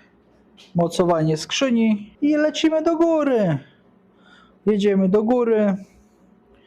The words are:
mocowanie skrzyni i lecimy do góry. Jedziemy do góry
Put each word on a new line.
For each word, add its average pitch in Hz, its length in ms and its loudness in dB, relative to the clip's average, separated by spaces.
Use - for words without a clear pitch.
mocowanie 170 640 0
skrzyni 226 840 -2
i 294 160 0
lecimy 311 460 0
do 330 140 0
góry. 277 600 0
Jedziemy 196 420 2
do 208 140 2
góry 220 540 0